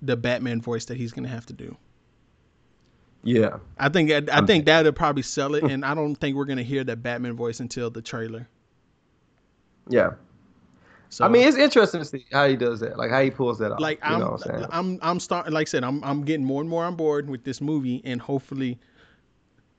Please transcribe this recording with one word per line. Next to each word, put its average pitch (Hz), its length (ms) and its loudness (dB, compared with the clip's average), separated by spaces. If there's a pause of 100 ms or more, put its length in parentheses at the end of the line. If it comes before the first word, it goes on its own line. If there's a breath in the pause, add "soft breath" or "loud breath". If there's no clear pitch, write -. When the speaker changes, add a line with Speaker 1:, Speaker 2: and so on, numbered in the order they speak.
Speaker 1:
the 131 140 0
Batman 120 460 -2
voice 117 240 -4
that 120 100 -10
he's 120 160 -6
gonna 127 160 -10
have 117 200 -10
to 131 60 -16
do. - 220 -16 (1500)
Speaker 2:
Yeah. 110 340 2 (200)
Speaker 1:
I 139 120 2
think, 156 220 4
I, 147 60 4 (140)
I 147 60 6
Speaker 2:
I'm 190 100 6
Speaker 1:
think 165 180 6
that'll 156 280 6
probably 143 300 0
sell 143 320 -2
it, 156 80 0
Speaker 2:
<laughs> 143 60 4
Speaker 1:
and 139 140 -2
I 139 120 -2
don't 147 200 -2
think 139 220 -4
we're 139 80 -2
gonna 135 180 -4
hear 131 220 -2
that 117 180 -6
Batman 120 320 -4
voice 117 240 -4
until 120 300 -6
the 120 120 -12
trailer. 113 460 -10 (1400)
Speaker 2:
Yeah. 107 220 4 (960 soft breath)
Speaker 1:
So, - 160 0
Speaker 2:
I - 20 6
mean, 247 200 8
it's 277 100 4
interesting 233 440 4
to 147 40 -6
see 131 260 -12
how 139 160 4
he 135 80 4
does 117 240 0
that, 113 180 -6
like, 117 140 -2
how 131 100 4
he 135 80 4
pulls 120 300 -2
that 107 120 0
off, - 80 -6
Speaker 1:
like, 156 200 -2
Speaker 2:
you 151 160 -2
Speaker 1:
I'm, 175 40 0
Speaker 2:
know 185 120 -2
what - 160 -8
I'm - 100 -6
saying? - 140 -6
Speaker 1:
I'm, 185 320 -4
I'm 170 160 0
starting, 143 340 -4
like 156 140 0
I - 20 -12
said, 135 140 -2
I'm, 139 200 -4
I'm 143 200 -4
getting 151 200 -2
more 135 160 -2
and 160 100 -4
more 165 160 -2
on 175 100 -6
board 147 340 -2
with 127 140 -8
this 131 180 -8
movie, 135 420 -2
and 123 160 -6
hopefully, 135 600 -6 (1000 soft breath)